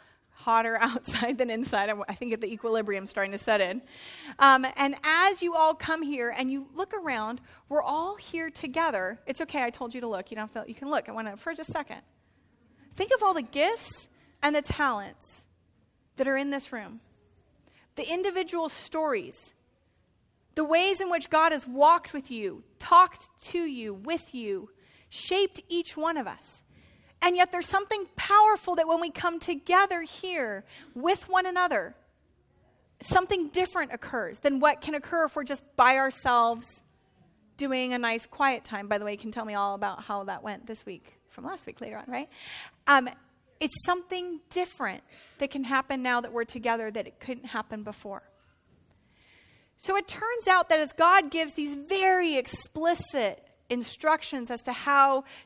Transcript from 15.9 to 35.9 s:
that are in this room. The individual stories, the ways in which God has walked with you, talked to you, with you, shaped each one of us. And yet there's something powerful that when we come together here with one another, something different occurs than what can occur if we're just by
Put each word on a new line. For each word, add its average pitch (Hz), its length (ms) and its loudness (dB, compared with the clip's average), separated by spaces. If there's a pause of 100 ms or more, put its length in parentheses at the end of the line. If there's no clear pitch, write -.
that 269 120 0
are 269 80 2
in 277 140 -2
this 277 220 -6
room. 226 280 -12 (960)
The 294 160 -4
individual 349 560 -2
stories, - 840 -6 (1000)
the 311 100 0
ways 349 360 2
in 381 80 -4
which 339 220 -4
God 320 220 4
has 277 140 -4
walked 294 460 4
with 277 180 -10
you, 208 320 -8 (160)
talked - 520 4 (140)
to - 140 -4
you, 247 360 -6
with 285 400 -6
you, 214 360 -6 (380)
shaped - 640 -2
each 339 260 -4
one 311 220 -2
of 220 80 -4
us. - 360 -14 (600)
And 359 140 4
yet 359 140 6
there's 349 160 -4
something 392 480 0
powerful 415 600 6
that 320 120 2
when 330 140 2
we 339 100 -4
come 339 300 -2
together 359 600 2
here 269 640 -6 (280)
with 320 360 0
one 370 160 4
another, 359 500 0 (1040)
something 370 480 2
different 294 460 -2
occurs 214 460 -8
than 277 200 2
what 285 220 4
can 302 120 -6
occur 320 300 0
if - 100 -2
we're 294 100 -4
just 269 180 -6 (140)
by 262 200 8